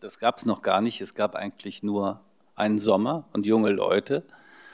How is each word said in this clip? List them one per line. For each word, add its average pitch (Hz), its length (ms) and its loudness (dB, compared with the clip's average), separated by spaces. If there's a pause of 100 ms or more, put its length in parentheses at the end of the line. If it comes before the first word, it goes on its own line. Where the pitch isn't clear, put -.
Das - 180 -16
gab's - 280 0
noch 107 160 0
gar 95 180 2
nicht. 113 200 -2
Es 98 140 -10
gab 104 200 -2
eigentlich - 480 -10
nur 101 380 -2 (360)
einen 107 220 0
Sommer 107 540 0
und 104 140 -2
junge 110 240 4
Leute, 101 540 0 (500)